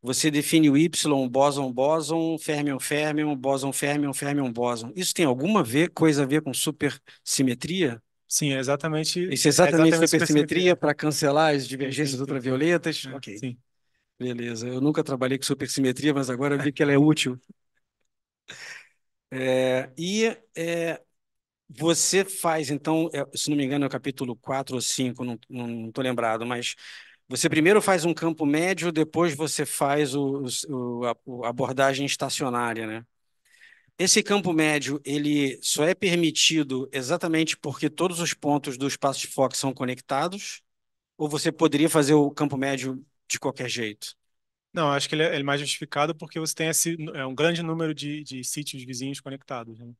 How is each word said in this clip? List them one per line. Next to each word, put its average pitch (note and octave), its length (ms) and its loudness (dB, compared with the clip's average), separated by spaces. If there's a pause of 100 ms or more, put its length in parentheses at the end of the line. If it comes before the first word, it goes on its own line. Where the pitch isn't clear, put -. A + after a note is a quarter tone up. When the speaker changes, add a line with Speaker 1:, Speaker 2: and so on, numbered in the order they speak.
Speaker 1:
você C3 280 0
define D3 400 4
o C3+ 60 6
Y, D3 520 2
bóson, C3+ 440 2
bóson, D#3 640 0
fermion, D3 420 -2
fermion, D3+ 560 0
bóson, C3+ 360 -2
fermion, C#3+ 420 -2
fermion, C#3+ 380 -2
bóson. A#2+ 440 -4
Isso F3+ 180 -4
tem F3+ 120 2
alguma D3+ 360 2
ver-, C#3+ 280 2
coisa D3+ 320 4
a C3+ 40 2
ver D3+ 160 2
com C3+ 120 -8
supersimetria? C#3 1500 -2 (240)
Speaker 2:
Sim, D3 260 0
é C3+ 60 -2
exatamente, D#3 720 -2
Speaker 1:
Isso D#3 200 2
é - 20 8
exatamente E3+ 180 6
Speaker 2:
exatamente D#3+ 420 6
Speaker 1:
supersimetria E3 680 4
Speaker 2:
supersimetria. - 0 -
Speaker 1:
pra D3 180 0
cancelar D3+ 600 2
as C3+ 120 -2 (300)
Speaker 2:
Sim, - 0 -
Speaker 1:
divergências C#3 240 -2
Speaker 2:
sim, C3+ 180 -4
sim. - 0 -
Speaker 1:
ultravioletas? D3 680 0
Speaker 2:
É, C3 40 -12
Speaker 1:
Ok. C3+ 240 -14
Speaker 2:
sim. A#2+ 240 -10 (600)
Speaker 1:
Beleza. A#2+ 500 -6
Eu B2+ 120 -4
nunca D3+ 240 2
trabalhei C3 340 0
com - 60 -6
supersimetria, C3+ 680 0
mas C3+ 160 -2
agora C#3 260 -2
eu C#3 40 -2
vi C#3 120 0
que C#3+ 100 0
ela C#3+ 100 4
é C#3 60 8
útil. C#3+ 420 4
<laughs> - 280 -20 (1600)
É, C3 680 0
e, G3 260 0 (320)
é, E3 460 -4 (680)
você E3 560 2
faz, D#3+ 460 -2
então, D#3+ 440 0
é, C#3 100 -2 (120)
se - 140 -2
não D3+ 60 2
me C#3+ 80 2
engano, C#3 200 0
é C3+ 40 0
o - 20 -2
capítulo B2+ 460 -6
quatro C3+ 400 -6
ou A#2+ 60 -2
cinco, B2+ 420 -4
não, A#2 140 -8 (120)
não, B2 180 -8
não A#2 240 -8
tô C3+ 100 -4
lembrado, A#2 440 -2
mas A#2+ 300 -6 (520)
você C3 220 -2
primeiro F#3 320 6
faz F3+ 240 2
um E3+ 80 2
campo D#3+ 320 -2
médio, E3+ 460 0
depois D#3 440 0
você D3+ 300 -4
faz C#3+ 480 0
o, C#3 300 -2 (260)
o, B2 300 -6
o, B2 60 -4
a, A#2 100 -2 (100)
o B2 200 -10
abordagem C3 600 0
estacionária, A#2+ 800 -4
né? A2+ 200 -10 (920)
Esse F#3+ 240 4
campo F#3+ 300 0
médio, D3 520 0
ele C#3+ 580 0
só - 220 0
é F3+ 100 2
permitido D#3+ 960 0
exatamente D#3+ 640 0
porque D3 340 -4
todos E3+ 300 -2
os E3 140 -2
pontos C#3+ 440 -2
do C#3 100 -2
espaço C3+ 320 -2
de - 80 -8
Fock C3 280 0
são C3+ 180 -2
conectados? C3+ 880 -6 (560)
Ou D3+ 100 -2
você D3+ 240 -2
poderia D#3 380 4
fazer D3+ 240 6
o C#3+ 160 6
campo C#3+ 280 -2
médio C3 460 -4 (240)
de - 120 -4
qualquer C3 300 -4
jeito? A2+ 460 -8 (560)
Speaker 2:
Não, D#3 200 0
acho C#3 160 -2
que - 60 -4
ele D3+ 80 0
é, E3 60 4
ele D#3+ 120 -2
é - 20 -4
mais C#3+ 180 0
justificado D3 540 -4
porque D#3+ 240 -12
você D#3+ 160 -4
tem D#3+ 140 -2
esse, E3 280 0 (180)
é, C#3 120 -6
um C3 80 -8
grande E3 280 2
número D#3+ 320 -2
de, D3 280 -8
de C3 220 -12
sítios C#3+ 400 -8
vizinhos C3 360 -8
conectados, B2 580 -12
né? A#2+ 220 -18